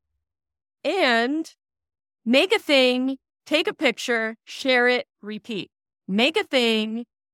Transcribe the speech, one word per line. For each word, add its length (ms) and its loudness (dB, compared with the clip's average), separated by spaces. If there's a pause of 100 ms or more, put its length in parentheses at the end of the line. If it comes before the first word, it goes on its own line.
(840)
And 680 0 (720)
make 280 2
a 60 2
thing, 580 2 (300)
take 220 0
a 60 -6
picture, 680 -2
share 440 0
it, 180 0 (160)
repeat. 480 -10 (380)
Make 280 2
a 80 0
thing, 600 0 (300)